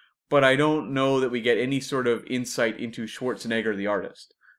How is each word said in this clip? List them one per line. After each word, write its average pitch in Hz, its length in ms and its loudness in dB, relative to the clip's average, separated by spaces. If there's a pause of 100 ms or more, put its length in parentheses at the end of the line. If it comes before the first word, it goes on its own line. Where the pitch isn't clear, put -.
(300)
but 143 140 4
I 135 120 6
don't 147 380 0
know 135 260 2
that 131 100 2
we 120 120 -4
get 117 160 2
any 131 220 0
sort 131 280 -2
of 113 180 0
insight 120 540 -2
into 117 260 -8
Schwarzenegger 110 720 -4
the 98 100 -4
artist, - 460 -4 (260)